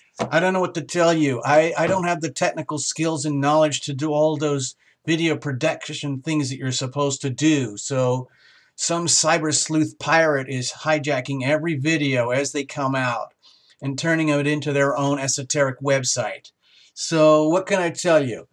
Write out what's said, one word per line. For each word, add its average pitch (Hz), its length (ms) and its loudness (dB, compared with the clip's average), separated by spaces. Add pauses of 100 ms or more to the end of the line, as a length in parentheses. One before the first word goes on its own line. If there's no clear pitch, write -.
(200)
I - 200 -2
don't 185 140 2
know 185 60 0
what 175 160 -2
to 165 60 -4
tell 170 320 2
you. 143 320 0
I, 156 320 4
I 165 100 0
don't 175 200 0
have 170 140 -2
the 156 100 -6
technical 156 460 -4
skills 156 480 -2
and 147 140 0
knowledge 151 420 4
to 147 120 -6
do 147 180 -2
all 151 260 2
those 143 380 -2 (300)
video 160 300 0
production 143 880 -4
things 151 280 -2
that 131 80 -8
you're 131 140 -4
supposed 139 500 -2
to 139 80 -4
do. 131 480 0
So 127 520 -2 (460)
some 170 320 -2
cyber 156 460 2
sleuth 156 460 0
pirate 147 500 2
is 127 220 -4
hijacking 139 720 -2
every 151 320 0
video 135 540 0
as 135 220 0
they 143 120 -4
come 135 320 -4
out 120 380 -2 (480)
and 135 160 -6
turning 160 320 0
it 143 180 2
into 147 240 -2
their 139 260 2
own 139 220 0
esoteric 135 600 -2
website. 131 720 -2 (420)
So 156 540 4
what 185 180 2
can 190 140 2
I 170 100 0
tell 160 340 2
you? 110 300 -6